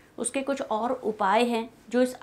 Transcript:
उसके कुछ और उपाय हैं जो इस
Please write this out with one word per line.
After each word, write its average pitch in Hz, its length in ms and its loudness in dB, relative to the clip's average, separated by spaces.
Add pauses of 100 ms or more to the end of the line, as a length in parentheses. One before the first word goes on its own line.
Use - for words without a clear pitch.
(180)
उसके 269 240 -2
कुछ 269 220 -2
और 220 300 -2
उपाय 214 500 2
हैं 233 260 0 (200)
जो 240 120 4
इस 247 220 2